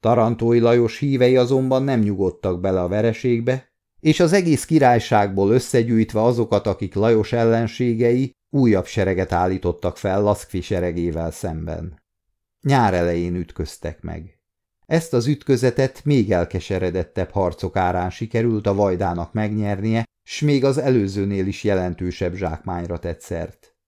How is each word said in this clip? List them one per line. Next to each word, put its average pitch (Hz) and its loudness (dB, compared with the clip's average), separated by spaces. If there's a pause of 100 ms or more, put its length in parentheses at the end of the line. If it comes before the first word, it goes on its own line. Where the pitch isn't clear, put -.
Tarantói 117 2
Lajos 117 2
hívei 127 2
azonban 131 2
nem 135 0
nyugodtak 95 -2
bele 95 0
a 87 -2
vereségbe, 117 -2 (280)
és 156 2
az 170 4
egész 170 2
királyságból 107 2
összegyűjtve 113 2
azokat, 113 0
akik 98 -4
Lajos 110 2
ellenségei, 117 0 (180)
újabb 113 4
sereget 92 0
állítottak 90 -2
fel 98 -2
Laszkfi 101 -2
seregével 85 -4
szemben. 80 -10 (600)
Nyár 123 2
elején 87 0
ütköztek 82 -10
meg. 80 -14 (480)
Ezt 165 -2
az 117 0
ütközetet 131 0
még 123 2
elkeseredettebb 90 -4
harcok 92 -4
árán 90 -2
sikerült 113 -2
a 101 0
vajdának 92 -2
megnyernie, 107 -2 (220)
s - -10
még 143 2
az 135 2
előzőnél 101 0
is - -8
jelentősebb 90 -2
zsákmányra 87 -8
tett 85 -10
szert. - -12 (140)